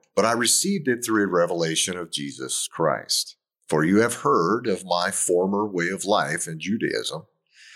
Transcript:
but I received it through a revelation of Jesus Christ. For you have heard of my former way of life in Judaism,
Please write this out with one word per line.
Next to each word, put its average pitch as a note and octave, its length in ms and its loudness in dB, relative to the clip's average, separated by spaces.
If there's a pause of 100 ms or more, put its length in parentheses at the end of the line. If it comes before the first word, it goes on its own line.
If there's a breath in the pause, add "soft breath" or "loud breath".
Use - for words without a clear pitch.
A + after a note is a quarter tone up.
(160)
but G2 100 4
I A2+ 60 4
received B2+ 560 0
it A#2+ 180 0
through A2 180 2
a G2 40 2
revelation F2 720 0
of E2+ 120 -10
Jesus C2 580 -6
Christ. - 680 -2 (340)
For D#2 140 2
you F#2+ 180 4
have A#2 200 0
heard A#2+ 440 2
of F#2 200 -2
my F2+ 260 0
former F#2+ 560 0
way F2 220 -2
of F#2 160 -6
life E2+ 420 0
in D#2+ 120 -8
Judaism, D#2 680 -4 (480 loud breath)